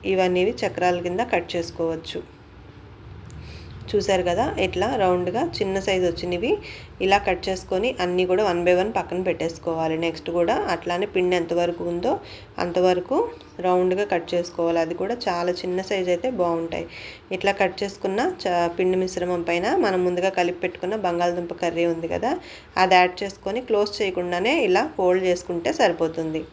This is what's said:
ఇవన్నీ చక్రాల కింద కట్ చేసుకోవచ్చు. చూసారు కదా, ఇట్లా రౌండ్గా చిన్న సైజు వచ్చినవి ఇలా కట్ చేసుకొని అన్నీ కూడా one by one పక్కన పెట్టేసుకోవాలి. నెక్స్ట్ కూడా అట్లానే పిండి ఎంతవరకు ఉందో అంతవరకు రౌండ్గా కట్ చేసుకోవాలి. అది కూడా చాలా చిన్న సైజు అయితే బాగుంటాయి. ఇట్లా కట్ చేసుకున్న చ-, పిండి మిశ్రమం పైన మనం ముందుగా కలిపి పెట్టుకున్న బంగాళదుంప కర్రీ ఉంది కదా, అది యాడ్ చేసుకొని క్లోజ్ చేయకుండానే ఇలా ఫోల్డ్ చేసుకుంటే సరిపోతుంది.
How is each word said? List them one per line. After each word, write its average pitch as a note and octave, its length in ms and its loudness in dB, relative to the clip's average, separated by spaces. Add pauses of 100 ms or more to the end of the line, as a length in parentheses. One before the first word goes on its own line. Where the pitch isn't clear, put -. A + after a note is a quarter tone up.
(120)
ఇవన్నీ F3+ 320 4 (180)
చక్రాల F3+ 460 0
కింద F#3 120 -2 (140)
కట్ E3+ 220 -2
చేసుకోవచ్చు. E3 640 -4 (1700)
చూసారు G3 380 2
కదా, F#3 160 2 (200)
ఇట్లా F3+ 220 0 (140)
రౌండ్గా F3+ 400 2 (160)
చిన్న G3 200 0 (100)
సైజు F#3 240 2
వచ్చినవి F3+ 400 -2 (540)
ఇలా G3 220 4
కట్ F3+ 200 0
చేసుకొని F#3+ 420 -2 (160)
అన్నీ F3+ 260 2
కూడా F#3 200 4
one F3 160 0
by F3+ 160 6
one A3 160 -2
పక్కన F3 200 -4 (100)
పెట్టేసుకోవాలి. D#3+ 760 -2
నెక్స్ట్ E3 320 -4
కూడా F3 180 4 (200)
అట్లానే F3 400 -2
పిండి F3+ 260 2
ఎంతవరకు E3+ 420 0 (100)
ఉందో F3+ 200 0 (520)
అంతవరకు F3+ 520 2 (500)
రౌండ్గా F#3 460 4
కట్ E3+ 220 0
చేసుకోవాలి. E3+ 500 0
అది E3+ 180 -4
కూడా A3 140 -2 (100)
చాలా F3 260 0 (100)
చిన్న F#3 280 -2
సైజు F#3 240 0
అయితే F3 160 -2 (100)
బాగుంటాయి. E3 460 0 (500)
ఇట్లా G3 240 2
కట్ G3 220 2
చేసుకున్న G3 380 -4 (240)
చ-, F3 340 2
పిండి F#3 260 2
మిశ్రమం F3+ 460 -2
పైన F#3 340 0
మనం F#3+ 220 2
ముందుగా F3+ 340 0
కలిపి F3 240 0
పెట్టుకున్న F#3 320 -4 (120)
బంగాళదుంప F3 440 0 (120)
కర్రీ E3+ 300 0
ఉంది E3+ 220 -6
కదా, A3 160 0 (520)
అది F#3 160 6
యాడ్ F3+ 140 4 (100)
చేసుకొని G3 460 -6
క్లోజ్ G#3 300 2
చేయకుండానే F3+ 560 0 (140)
ఇలా G3+ 140 4 (140)
ఫోల్డ్ F#3 320 4
చేసుకుంటే F3 420 0 (100)
సరిపోతుంది. E3 600 0 (100)